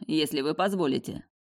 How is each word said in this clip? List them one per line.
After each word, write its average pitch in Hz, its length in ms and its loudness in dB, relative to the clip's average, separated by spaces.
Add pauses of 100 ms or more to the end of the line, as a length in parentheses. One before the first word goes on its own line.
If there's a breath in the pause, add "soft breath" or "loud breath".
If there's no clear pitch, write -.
если 151 340 0
вы 151 140 0
позволите». 175 680 0 (300)